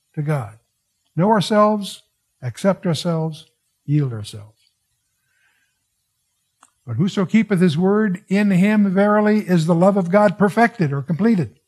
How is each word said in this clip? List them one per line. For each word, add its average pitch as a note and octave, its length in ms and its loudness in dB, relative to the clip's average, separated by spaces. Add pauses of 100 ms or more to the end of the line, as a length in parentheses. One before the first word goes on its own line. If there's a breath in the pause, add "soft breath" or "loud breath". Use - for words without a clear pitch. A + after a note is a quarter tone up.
(120)
to - 80 -8
God. C#3 380 -8 (580)
Know F3+ 140 2
ourselves, G#3 720 0 (400)
accept F#3 440 -4
ourselves, D#3+ 600 -4 (380)
yield C#3+ 280 -2
ourselves. G#2+ 580 -16 (2250)
"But A#2 120 -10
whoso F#3 280 -2
keepeth G#3+ 360 0
his E3 180 2
word, G3 500 0
in G3+ 220 0
him G3 420 2
verily G#3 540 2
is E3 200 2
the F3 80 2
love F#3+ 220 4
of F3+ 140 -2
God G#3 260 4
perfected," G3 560 0
or C#3 100 -6
completed. F3 640 -2